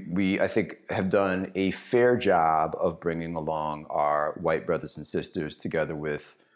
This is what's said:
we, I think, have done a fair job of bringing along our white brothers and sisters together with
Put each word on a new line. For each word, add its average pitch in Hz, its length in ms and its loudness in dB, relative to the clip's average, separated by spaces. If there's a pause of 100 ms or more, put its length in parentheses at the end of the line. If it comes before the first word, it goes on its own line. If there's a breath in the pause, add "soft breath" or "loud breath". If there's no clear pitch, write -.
we, 95 300 0
I 95 80 2
think, - 420 -4
have 98 200 0
done 95 460 2
a 95 160 2
fair 123 440 4
job 80 640 4
of 85 200 0
bringing 85 360 -4
along 78 540 -4
our 76 520 0
white 80 240 0
brothers 78 320 -2
and 76 80 -10
sisters 76 500 -6
together 80 400 -4
with 76 400 -6 (200 soft breath)